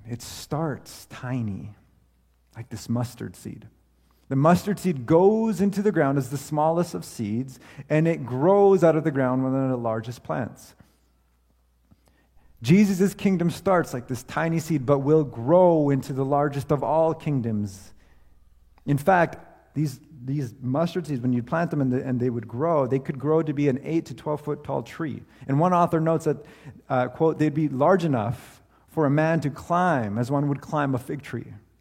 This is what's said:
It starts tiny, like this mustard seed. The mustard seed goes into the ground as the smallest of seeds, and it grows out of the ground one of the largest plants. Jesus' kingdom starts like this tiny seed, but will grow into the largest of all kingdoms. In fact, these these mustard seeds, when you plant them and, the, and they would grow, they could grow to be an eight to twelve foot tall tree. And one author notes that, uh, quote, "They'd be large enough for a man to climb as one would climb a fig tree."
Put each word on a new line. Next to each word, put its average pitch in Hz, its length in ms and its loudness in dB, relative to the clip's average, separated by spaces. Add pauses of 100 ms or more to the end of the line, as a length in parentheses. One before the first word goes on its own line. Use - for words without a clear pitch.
It 117 140 -10
starts - 840 -8
tiny, 107 680 -8 (800)
like 113 140 -18
this - 220 -12
mustard 117 460 -6
seed. - 300 -16 (640)
The 135 80 -2
mustard 175 420 4
seed 139 280 -4
goes 196 560 4
into 202 180 0
the 208 120 2
ground 143 260 2
as 135 100 -4
the 143 80 -8
smallest 160 580 0
of 170 120 -10
seeds, 120 520 -6 (300)
and 156 180 2
it 156 200 -2
grows 185 580 4
out 156 120 6
of 151 80 -2
the 160 60 0
ground 131 340 0
one 131 100 -2
of 135 160 0
the 127 80 -2
largest 113 440 -6
plants. - 520 -8 (1900)
Jesus' 190 540 4
kingdom 175 340 0
starts 175 460 0
like 123 120 -8
this 123 160 -8
tiny 165 360 -2
seed, 156 260 -2
but 139 140 4
will 147 260 4
grow 151 640 4
into 139 240 0
the 135 120 -2
largest 143 460 0
of 139 120 2
all 160 320 2
kingdoms. 110 800 -4 (880)
In 143 140 0
fact, 175 400 2 (360)
these 139 260 -4 (240)
these 131 380 -6
mustard 160 440 -2
seeds, 139 140 -4
when 123 140 0
you 120 80 0
plant 165 280 -2
them 147 120 0
and, 127 100 0
the, 131 100 0
and 127 160 -4
they 123 120 0
would 117 180 -8
grow, 139 380 0
they 131 120 0
could 139 200 -6
grow 156 240 2
to 156 100 -4
be 143 160 0
an 123 160 0
eight 165 220 -2
to 127 80 -14
twelve 147 260 -6
foot 147 240 -8
tall 143 180 -4
tree. 127 400 -10 (240)
And 139 140 2
one 180 140 4
author 170 260 2
notes 160 240 0
that, 147 220 -2 (420)
uh, 127 200 0
quote, 160 300 0
"They'd 151 140 2
be 151 160 0
large 160 360 4
enough 120 580 -2 (260)
for 160 160 0
a 135 60 2
man 156 300 2
to 151 100 -2
climb 147 680 -2
as 123 140 -2
one 143 180 0
would 139 140 -4
climb 143 320 -2
a 123 40 -2
fig 143 220 -10
tree." 113 320 -12 (280)